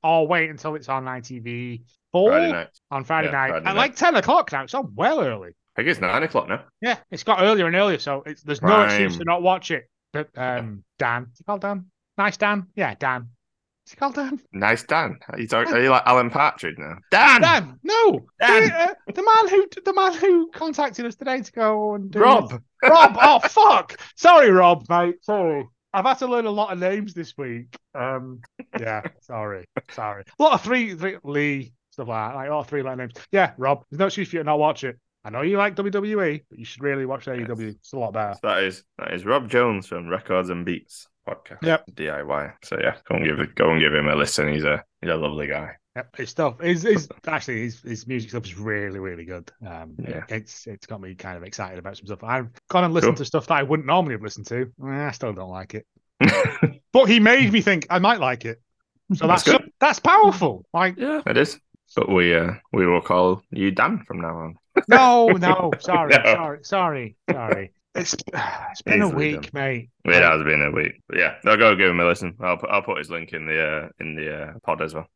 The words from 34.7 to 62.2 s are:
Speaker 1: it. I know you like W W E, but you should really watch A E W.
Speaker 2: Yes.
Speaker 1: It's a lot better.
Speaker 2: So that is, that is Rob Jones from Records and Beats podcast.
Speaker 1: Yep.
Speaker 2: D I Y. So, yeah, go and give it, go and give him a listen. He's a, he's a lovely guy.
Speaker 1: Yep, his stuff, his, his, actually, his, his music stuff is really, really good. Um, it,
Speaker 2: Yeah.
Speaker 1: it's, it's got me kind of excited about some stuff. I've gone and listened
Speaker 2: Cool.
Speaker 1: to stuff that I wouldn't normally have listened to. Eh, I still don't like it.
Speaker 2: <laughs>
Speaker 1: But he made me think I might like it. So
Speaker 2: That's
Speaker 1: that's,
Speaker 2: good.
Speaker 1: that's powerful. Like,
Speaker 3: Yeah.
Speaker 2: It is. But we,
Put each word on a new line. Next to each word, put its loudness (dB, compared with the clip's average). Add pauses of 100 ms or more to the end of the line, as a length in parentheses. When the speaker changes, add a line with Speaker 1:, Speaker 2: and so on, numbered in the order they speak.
Speaker 1:
it. -10 (280)
I -16
know -8
you 0
like 0
W -4
W -4
E, -4
but -20
you -16
should -18
really -4
watch -10
A -8
E -8
W. -10
Speaker 2:
Yes. -14
Speaker 1:
It's -20
a -8
lot -6
better. -4
Speaker 2:
So -6
that 2
is, -6 (140)
that -10
is -8
Rob 0
Jones 0
from -10
Records -2
and -6
Beats -10 (220)
podcast. -16
Speaker 1:
Yep. 0 (100)
Speaker 2:
D -8
I -6
Y. -6 (120)
So, -8
yeah, -2 (120)
go -2
and -2
give 0
it, -4
go 4
and 2
give 2
him 0
a 0
listen. -2
He's -2
a, -2 (180)
he's -6
a 0
lovely -6
guy. -10 (180)
Speaker 1:
Yep, -14
his -12
stuff, -4
his, -2
his, 2 (200)
actually, -6
his, -10
his -12
music -8
stuff -10
is -16
really, -6
really -12
good. -16 (120)
Um, -18
it, -12
Speaker 2:
Yeah. -12
Speaker 1:
it's, -14
it's -18
got -14
me -16
kind -16
of -16
excited -12
about -14
some -20
stuff. -14
I've -6 (200)
gone 2
and 0
listened 4
Speaker 2:
Cool. -2
Speaker 1:
to -6
stuff -4
that 2
I 0
wouldn't -2
normally 0
have -10
listened -12
to. -8 (120)
Eh, -8
I -6
still -8
don't -12
like -16
it. -14 (340)
Speaker 2:
<laughs> 4 (680)
Speaker 1:
But 6
he 6
made 6
me 4
think 0
I 0
might 2
like -4
it. -10 (540)
So -2
Speaker 2:
That's 4
Speaker 1:
that's, 6
Speaker 2:
good. -4 (100)
Speaker 1:
that's 2
powerful. 4
Like, 0
Speaker 3:
Yeah. -4
Speaker 2:
It 0
is. 0 (360)
But 0
we, 4